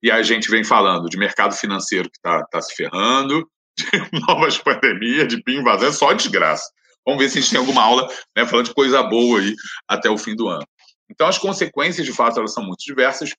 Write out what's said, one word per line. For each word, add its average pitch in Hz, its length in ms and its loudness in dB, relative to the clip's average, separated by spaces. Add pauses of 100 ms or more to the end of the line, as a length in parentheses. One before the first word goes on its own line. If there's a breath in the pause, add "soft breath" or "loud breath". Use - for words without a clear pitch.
e 117 80 4
a 113 120 4
gente 113 280 0
vem 110 140 2
falando 95 440 2
de 85 80 -8
mercado 101 380 0
financeiro 95 560 -4
que - 100 -20
tá, 85 300 -2
tá 85 100 -2
se - 140 -12
ferrando, 127 720 -2 (140)
<laughs> - 160 -18
de - 480 -4
novas 160 320 2
pandemias, 120 680 0
de 120 140 -4
bioinvasão, 127 460 2
é 147 40 0
só 143 200 2
desgraça. 87 580 0 (360)
Vamos 139 160 0
ver 135 80 2
se 147 80 -2
a - 20 0
gente 127 100 0
tem - 80 0
alguma 131 240 2
aula, 123 240 4 (300 loud breath)
né, 113 80 2
falando 120 220 0
de - 80 -10
coisa 135 280 4
boa 113 380 2
aí 101 140 -2 (340 loud breath)
até 104 220 0
o 107 80 0
fim 107 180 -8
do 113 120 -2
ano. 80 180 -8 (440 soft breath)
Então, 156 160 0
as 190 120 0
consequências, 175 680 -4
de 127 60 -8
fato, 117 260 0
elas 110 140 -4
são 113 120 -8
muito 92 200 -10
diversas, 131 540 -2